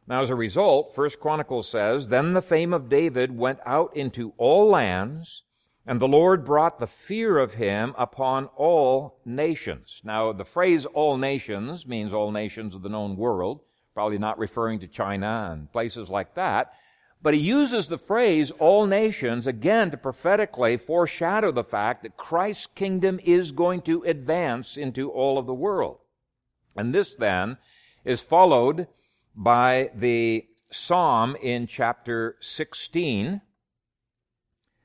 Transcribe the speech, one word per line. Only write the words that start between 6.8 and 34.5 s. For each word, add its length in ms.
fear 500
of 180
him 440
upon 480
all 720
nations." 800
Now, 280
the 140
phrase 400
"all 320
nations" 680
means 280
all 160
nations 440
of 60
the 80
known 300
world, 420
probably 240
not 220
referring 420
to 80
China 640
and 200
places 360
like 280
that. 360
But 140
he 60
uses 480
the 100
phrase 540
"all 340
nations," 600
again, 440
to 80
prophetically 800
foreshadow 720
the 120
fact 380
that 140
Christ's 520
kingdom 560
is 280
going 300
to 220
advance 720
into 320
all 260
of 80
the 80
world. 460
And 200
this, 200
then, 440
is 160
followed 640
by 540
the 500
psalm 720
in 240
chapter 760
sixteen 1000